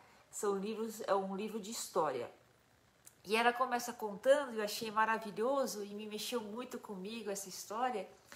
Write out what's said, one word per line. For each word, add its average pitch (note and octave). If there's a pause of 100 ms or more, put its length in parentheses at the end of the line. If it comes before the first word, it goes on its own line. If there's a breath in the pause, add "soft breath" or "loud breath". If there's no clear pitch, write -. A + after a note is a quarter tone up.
(300 loud breath)
São G3+
livros, G#3+
é F#3+
um F#3+
livro G#3+
de G3
história. C#3+ (880)
E G#3
ela A#3+
começa B3
contando, B3
eu G#3+
achei G#3+
maravilhoso G#3+
e G3+
me G#3+
mexeu G#3+
muito A3+
comigo G#3
essa F#3+
história. A3+ (280 loud breath)